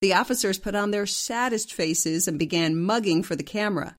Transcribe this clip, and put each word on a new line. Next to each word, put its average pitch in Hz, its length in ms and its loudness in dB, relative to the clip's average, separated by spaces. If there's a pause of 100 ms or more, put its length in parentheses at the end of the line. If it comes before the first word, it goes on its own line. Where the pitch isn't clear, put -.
the 190 140 4
officers 208 440 2
put 202 160 -6
on 208 160 0
their 202 160 0
saddest 233 680 -2
faces 160 560 0
and 156 100 -4
began 160 420 2
mugging 190 420 2
for - 120 -4
the 151 80 -4
camera. 208 560 -4